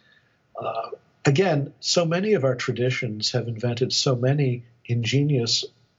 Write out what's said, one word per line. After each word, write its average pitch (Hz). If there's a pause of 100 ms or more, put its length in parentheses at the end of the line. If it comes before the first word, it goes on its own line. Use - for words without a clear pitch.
(600)
Uh, - (360)
again, 147
so -
many 185
of 143
our 131
traditions 120
have 117
invented 120
so 135
many 127 (220)
ingenious 120 (360)